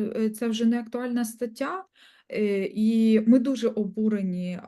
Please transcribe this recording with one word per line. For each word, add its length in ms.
е, 140
це 180
вже 180
не 140
актуальна 460
стаття. 600
Е, 360
і 640
ми 120
дуже 280
обурені, 1000